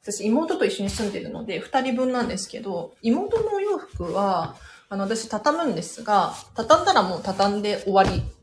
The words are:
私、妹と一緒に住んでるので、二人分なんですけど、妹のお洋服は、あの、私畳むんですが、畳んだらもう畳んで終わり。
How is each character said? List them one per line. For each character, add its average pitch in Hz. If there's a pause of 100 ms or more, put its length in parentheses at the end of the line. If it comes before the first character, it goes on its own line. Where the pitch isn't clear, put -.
私、 202
妹 320
と 247
一 196
緒 208
に 196
住 208
ん -
で 196
る -
の 233
で、 190
二 -
人 254
分 254
な 247
ん 214
で 190
す -
け -
ど、 180
妹 415
の 403
お 392
洋 403
服 -
は、 185 (340)
あ 202
の、 196
私 220
畳 294
む 330
ん 185
で 160
す -
が、 196 (220)
畳 302
ん -
だ 381
ら 214
も 185
う -
畳 202
ん -
で 208
終 190
わ 190
り。 185 (200)